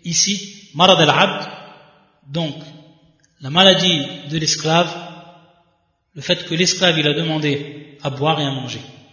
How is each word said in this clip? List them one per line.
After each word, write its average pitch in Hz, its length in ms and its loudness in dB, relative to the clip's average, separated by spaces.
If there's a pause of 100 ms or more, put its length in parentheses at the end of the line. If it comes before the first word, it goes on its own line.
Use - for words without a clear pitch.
ici 196 720 -2
marad 175 260 6
al-abd, 160 460 2 (840)
donc 151 240 -4 (840)
la 131 80 -12
maladie 180 520 4 (280)
de 160 80 -4
l'esclave, 160 520 0 (1200)
le 143 80 -16
fait 175 240 -4
que 160 100 -4
l'esclave 175 420 2
il 147 100 0
a 147 60 2
demandé 151 880 -4
à 147 80 -4
boire 147 300 0
et 147 60 -2
à 139 60 -4
manger. 123 280 -8 (340)